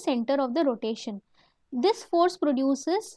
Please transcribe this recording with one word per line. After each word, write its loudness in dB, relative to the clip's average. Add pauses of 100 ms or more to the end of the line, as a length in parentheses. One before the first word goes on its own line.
center 0 (100)
of -4
the 2
rotation। -4 (600)
This 2 (160)
force 4
produces, 0 (120)